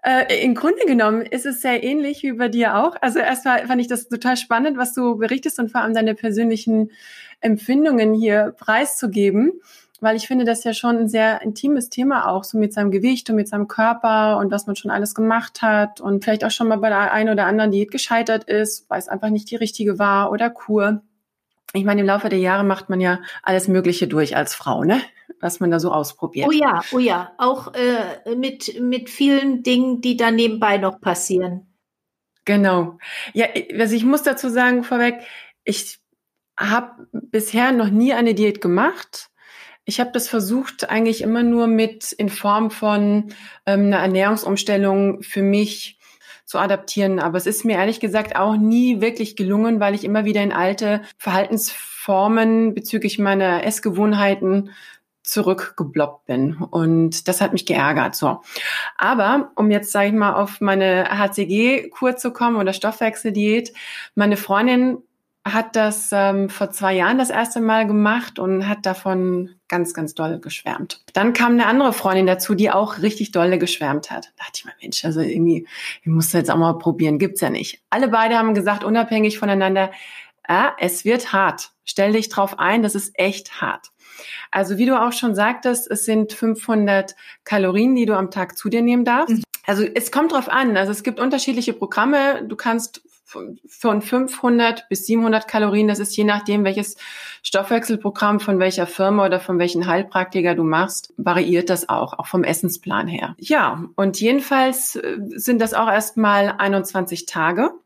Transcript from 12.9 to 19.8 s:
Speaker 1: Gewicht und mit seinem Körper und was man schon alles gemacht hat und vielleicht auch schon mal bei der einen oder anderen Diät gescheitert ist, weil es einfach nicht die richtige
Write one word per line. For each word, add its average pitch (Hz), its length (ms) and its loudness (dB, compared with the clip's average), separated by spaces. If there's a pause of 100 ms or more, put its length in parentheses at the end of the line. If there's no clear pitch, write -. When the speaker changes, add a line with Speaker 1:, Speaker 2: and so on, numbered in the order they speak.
Speaker 1:
Gewicht 240 380 0
und 220 60 2
mit 208 140 0
seinem 208 180 -2
Körper 220 680 2
und 202 140 0
was 202 160 -4
man 202 100 -4
schon 202 120 -8
alles 202 240 -2
gemacht 226 480 -2
hat 208 380 2
und 202 240 -2
vielleicht 220 220 0
auch 226 60 0
schon 226 180 0
mal 220 80 2
bei 208 100 0
der 202 240 2
einen 220 220 2
oder 202 120 2
anderen 214 260 2
Diät 202 200 0
gescheitert 233 540 -2
ist, 214 440 -4
weil - 100 -4
es 190 100 -12
einfach 196 200 -4
nicht 214 220 -2
die 233 60 -8
richtige 214 420 -2